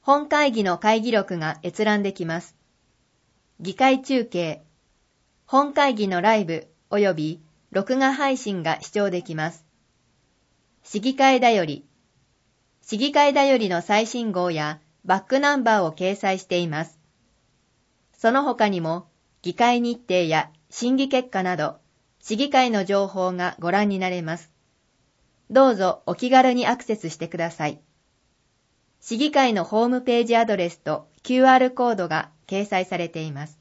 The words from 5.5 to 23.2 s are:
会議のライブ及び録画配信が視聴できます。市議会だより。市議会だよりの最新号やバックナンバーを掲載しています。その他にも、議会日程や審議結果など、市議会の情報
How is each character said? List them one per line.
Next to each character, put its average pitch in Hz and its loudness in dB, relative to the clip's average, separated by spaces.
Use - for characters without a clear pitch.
会 285 2
議 208 -2
の 180 -2
ラ 220 4
イ 208 0
ブ 160 -8
及 202 2
び 156 -6
録 202 -2
画 269 2
配 269 -2
信 196 -6
が 156 -2
視 - -18
聴 202 0
で 180 -4
き 175 -12
ま 156 -4
す。 - -20
市 - -6
議 262 -2
会 269 4
だ 240 6
よ 196 2
り。 147 -10
市 - -8
議 277 -2
会 285 4
だ 285 4
よ 269 4
り 220 -2
の 175 -2
最 214 0
新 226 -6
号 180 -2
や 151 -6
バ 180 2
ッ - -4
ク 269 0
ナ 285 2
ン 262 -2
バ 220 4
ー - 0
を 160 -2
掲 185 -2
載 190 -2
し 185 -14
て 175 -2
い 175 -2
ま 156 -6
す。 - -20
そ - 0
の 269 2
他 233 0
に 185 -2
も、 165 -6
議 175 -6
会 240 2
日 240 -4
程 180 0
や 156 -2
審 247 -2
議 269 0
結 254 0
果 190 -4
な 180 -2
ど、 147 -4
市 - -6
議 277 -2
会 254 2
の 202 0
情 196 0
報 185 -4